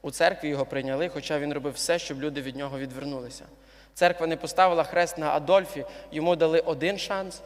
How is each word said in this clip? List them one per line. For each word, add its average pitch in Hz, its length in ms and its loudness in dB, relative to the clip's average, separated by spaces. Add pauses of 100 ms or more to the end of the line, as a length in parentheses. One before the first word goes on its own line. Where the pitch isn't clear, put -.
У 175 100 -8
церкві 170 380 2
його 135 160 0
прийняли, 135 440 -2
хоча 151 300 -4
він 147 140 -2
робив 143 200 -4
все, 170 260 0
щоб 139 220 -8
люди 143 200 -4
від 131 140 -8
нього 139 240 -6
відвернулися. 135 680 -10 (480)
Церква 175 340 4
не 165 100 0
поставила 170 460 4
хрест 175 340 0
на 151 160 0
Адольфі, 156 520 2 (260)
йому 165 240 2
дали 160 240 4
один 165 380 0
шанс, 190 480 -6